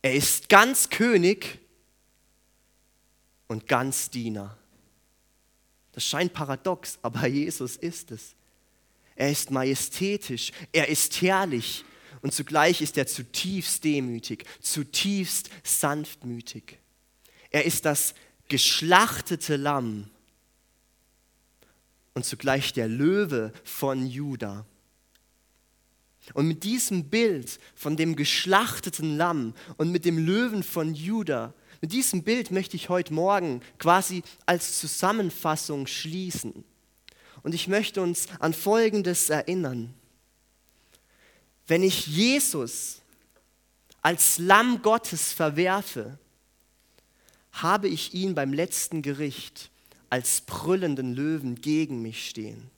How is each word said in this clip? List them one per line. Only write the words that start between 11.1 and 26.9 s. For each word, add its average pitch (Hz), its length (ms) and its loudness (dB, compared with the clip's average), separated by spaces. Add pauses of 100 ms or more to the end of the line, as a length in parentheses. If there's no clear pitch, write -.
herrlich 185 640 0 (380)
und 135 100 -4
zugleich 156 480 4
ist 147 160 -2
er 139 100 2
zutiefst - 800 -4
demütig, 127 600 -2 (160)
zutiefst - 880 -2 (120)
sanftmütig. 127 1160 -4 (720)
Er 147 160 2
ist - 180 0
das 147 300 0 (340)
geschlachtete 165 1080 4
Lamm 123 520 -2 (2000)
und 123 100 -4
zugleich 135 480 0
der 113 160 0
Löwe 139 640 0 (120)
von 131 420 -4
Juda. 120 600 -8 (1700)
Und 147 120 2
mit 160 160 -2
diesem 202 460 -2